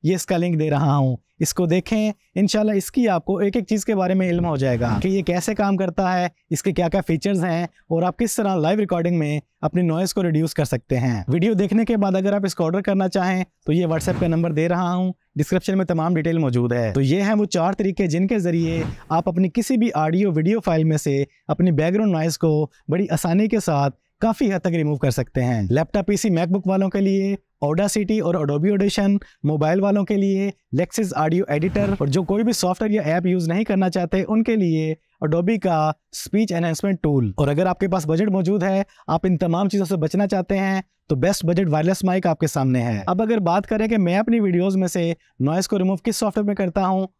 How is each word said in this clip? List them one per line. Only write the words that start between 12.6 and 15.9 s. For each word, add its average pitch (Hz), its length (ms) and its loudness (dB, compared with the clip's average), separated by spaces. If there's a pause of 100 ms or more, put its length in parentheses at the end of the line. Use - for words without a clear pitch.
ऑर्डर 175 160 0
करना 190 280 0
चाहें 185 360 0 (220)
तो 151 60 0
ये 175 140 2
WhatsApp 160 340 -2
का 175 80 0
नंबर 165 240 0
दे 156 160 0
रहा 175 220 0
हूँ, 180 220 -2 (260)
डिस्क्रिप्शन 185 400 0
में 185 80 0
तमाम 170 280 0